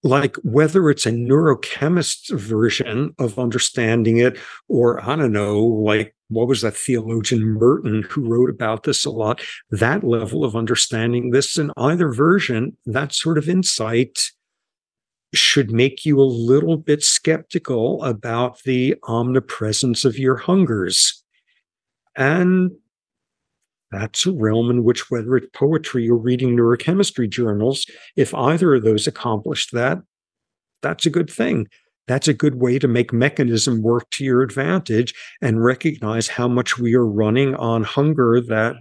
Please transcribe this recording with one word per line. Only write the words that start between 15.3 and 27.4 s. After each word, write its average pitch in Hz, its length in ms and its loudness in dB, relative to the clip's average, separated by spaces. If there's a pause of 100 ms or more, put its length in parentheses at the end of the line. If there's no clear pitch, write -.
should - 360 2
make 127 340 0
you 147 140 2
a 139 40 8
little 135 560 2
bit 147 260 -2
skeptical 156 1000 -2
about 120 600 -4
the 127 400 0
omnipresence 120 1000 -2
of 117 140 0
your 131 160 0
hungers. 117 880 0 (960)
And 180 560 2 (1160)
that's 101 340 -6
a 185 80 0
realm 117 380 2
in 120 140 2
which, 120 260 0
whether 120 260 -2
it's - 160 -2
poetry 139 560 -2
or 120 80 4
reading 123 400 0
neurochemistry 123 720 2
journals, 113 560 -2 (320)